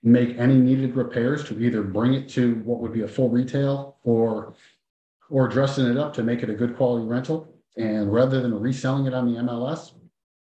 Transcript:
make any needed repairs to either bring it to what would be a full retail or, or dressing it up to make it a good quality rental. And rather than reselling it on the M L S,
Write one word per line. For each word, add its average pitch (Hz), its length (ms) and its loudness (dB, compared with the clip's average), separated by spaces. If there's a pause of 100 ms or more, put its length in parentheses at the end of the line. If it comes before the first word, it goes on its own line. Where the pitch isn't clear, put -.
make 120 360 4
any 131 180 4
needed 131 400 4
repairs 131 480 -2
to 110 160 -8
either 110 240 0
bring 107 300 2
it 135 160 -4
to 120 340 0
what 117 160 -4
would 113 140 -6
be 113 80 -2
a 101 60 -4
full 131 200 0
retail 139 800 -2
or, 113 480 0 (760)
or 131 200 2
dressing 135 360 0
it 120 120 0
up 147 160 -4
to 117 100 -4
make 120 200 -2
it 110 60 -6
a 104 60 -4
good 120 220 -2
quality 123 280 0
rental. 131 480 -4 (220)
And 107 380 -2
rather 131 280 2
than 120 160 -2
reselling 135 480 -2
it 127 80 -2
on 123 160 0
the 117 80 -2
M 123 120 -2
L 120 200 -4
S, - 260 -10 (640)